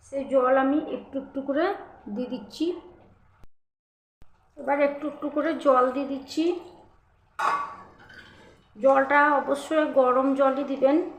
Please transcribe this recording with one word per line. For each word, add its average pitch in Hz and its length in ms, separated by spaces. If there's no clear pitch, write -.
সেই 269 220
জল 254 320
আমি 269 220
একটু - 400
একটু 269 240
করে 311 320
দিয়ে 226 200
দিচ্ছি। - 360
এবার 285 240
একটু 285 260
একটু 294 220
করে 302 260
জল 262 380
দিয়ে 277 140
দিচ্ছি। 277 380
জলটা 269 380
অবশ্যই 277 640
গরম 262 420
জলই 269 300
দিবেন। 269 320